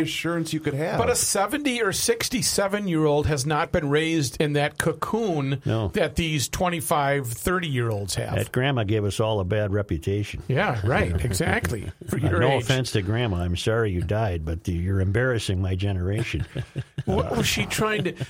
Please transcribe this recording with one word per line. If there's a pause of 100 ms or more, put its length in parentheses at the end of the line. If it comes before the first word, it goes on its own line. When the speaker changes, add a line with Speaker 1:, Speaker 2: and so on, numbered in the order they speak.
Speaker 1:
reassurance
you
could
have.
Speaker 2:
But
a
seventy
or
sixty-seven-year-old
has
not
been
raised
in
that
cocoon
Speaker 3:
No.
Speaker 2:
that
these
twenty-five,
thirty-year-olds
have.
Speaker 3:
That
grandma
gave
us
all
a
bad
reputation.
Speaker 2:
Yeah,
right,
Speaker 3:
<laughs>
Speaker 2:
exactly. (160)
For
Speaker 3:
Uh,
Speaker 2:
your
Speaker 3:
no
Speaker 2:
age.
Speaker 3:
offense
to
grandma.
I'm
sorry
you
died,
but
you're
embarrassing
my
generation.
Speaker 2:
<laughs> (520)
What
was
she
trying
to, (160)